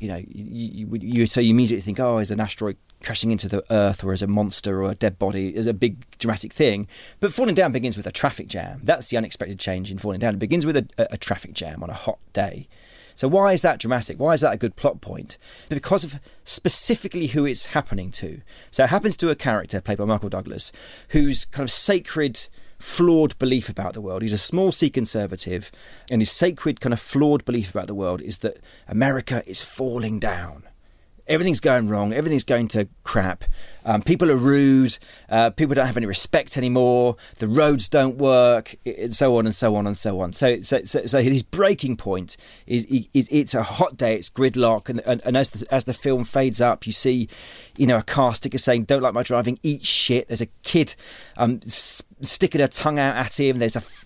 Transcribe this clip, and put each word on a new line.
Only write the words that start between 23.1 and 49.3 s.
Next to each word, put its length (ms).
belief 300
about 240
the 80
world, 220
he's 100
a 60
small 340
C 160
conservative, 800
and 120
his 80
sacred 500
kind 140
of 60
flawed 440
belief 260
about 180
the 60
world 280
is 160
that 180
America 580
is 160
falling 560
down. 440
Everything's 340
going 280
wrong. 240
Everything's 300
going 260
to 200
crap. 400
Um, 180
people 300
are 40
rude. 640
Uh, 220
people 240
don't 120
have 100
any 100
respect 520
anymore. 580
The 80
roads 420
don't 300
work, 560
i-, 140
and 160
so 240
on 80
and 80
so 220
on 100
and 100
so 240
on. 120
So, 280
so, 220
so, 240
so 160
his 220
breaking 540
point 380
is, 200
is, 280
is 160
it's 240
a 80
hot 340
day. 200
It's 120
gridlock, 600
and, 120
and, 240
and 120
as 140
the, 220
as 120
the 100
film 300
fades 360
up, 240
you 80
see, 360
you 100
know, 120
a 40
car 320
sticker 240
saying, 260
"Don't 180
like 120
my 80
driving, 400